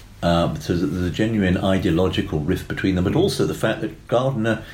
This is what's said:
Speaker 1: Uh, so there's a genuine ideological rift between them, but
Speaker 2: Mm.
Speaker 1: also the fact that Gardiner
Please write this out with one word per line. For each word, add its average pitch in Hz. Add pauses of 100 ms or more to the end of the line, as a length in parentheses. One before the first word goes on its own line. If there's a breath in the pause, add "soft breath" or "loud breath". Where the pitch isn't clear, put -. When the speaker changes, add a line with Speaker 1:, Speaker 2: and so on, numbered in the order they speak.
(240)
Speaker 1:
Uh, 85
so -
there's 90
a 87
genuine 104
ideological 92
rift 82
between 90
them, 90
but -
Speaker 2:
Mm. -
Speaker 1:
also 165
the 90
fact 110
that -
Gardiner 113 (140 loud breath)